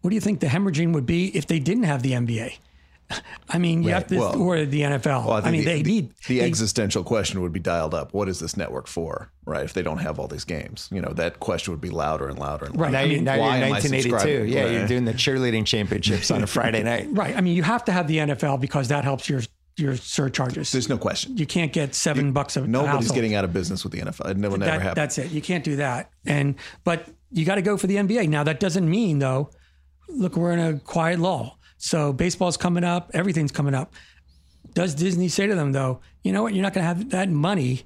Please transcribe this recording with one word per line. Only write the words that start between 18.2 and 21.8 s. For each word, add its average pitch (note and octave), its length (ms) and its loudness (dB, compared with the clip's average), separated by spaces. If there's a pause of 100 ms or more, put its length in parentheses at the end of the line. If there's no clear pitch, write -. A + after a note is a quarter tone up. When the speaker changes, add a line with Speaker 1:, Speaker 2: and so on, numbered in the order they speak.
Speaker 1:
F C#3+ 140 -2
L C#3 140 0
because C3 320 -2
that C#3+ 160 0
helps C3+ 240 -2
your, C#3 100 0 (380)
your C#3 180 0
surcharges. C3+ 800 -2
Speaker 2:
There's B2+ 160 0
no B2+ 80 0
question. - 400 -4
Speaker 1:
You D#3 80 0
can't E3 260 0
get C#3+ 240 -2